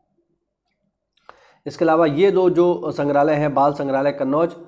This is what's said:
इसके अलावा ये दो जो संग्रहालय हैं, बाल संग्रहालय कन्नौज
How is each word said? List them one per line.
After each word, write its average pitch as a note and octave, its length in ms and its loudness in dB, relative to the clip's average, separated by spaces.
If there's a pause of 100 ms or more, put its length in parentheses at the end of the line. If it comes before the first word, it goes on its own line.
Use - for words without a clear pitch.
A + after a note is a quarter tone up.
(1700)
इसके D3 200 -4
अलावा E3 200 2
ये D#3+ 260 2
दो F3+ 180 2
जो E3+ 420 0
संग्रहालय C#3+ 420 0
हैं, D3 200 -2
बाल C#3+ 200 2
संग्रहालय C#3 380 -2
कन्नौज C#3+ 440 -2 (120)